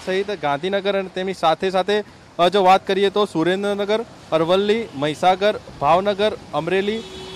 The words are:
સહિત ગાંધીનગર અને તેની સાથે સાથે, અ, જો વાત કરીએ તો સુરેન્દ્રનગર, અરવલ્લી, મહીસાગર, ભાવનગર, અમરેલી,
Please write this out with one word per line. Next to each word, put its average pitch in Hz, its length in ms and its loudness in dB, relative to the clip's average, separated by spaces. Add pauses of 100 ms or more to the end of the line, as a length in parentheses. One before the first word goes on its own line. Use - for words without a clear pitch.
સહિત 190 360 -4
ગાંધીનગર 190 580 -2
અને 185 100 -6
તેની 185 240 -6
સાથે 170 360 0
સાથે, 190 340 0 (360)
અ, 175 100 4
જો 190 140 2
વાત 190 240 6
કરીએ 196 220 2
તો 208 160 2
સુરેન્દ્રનગર, 202 800 -2 (260)
અરવલ્લી, 190 640 2
મહીસાગર, 185 640 0 (220)
ભાવનગર, 190 560 2 (160)
અમરેલી, 196 500 -2 (320)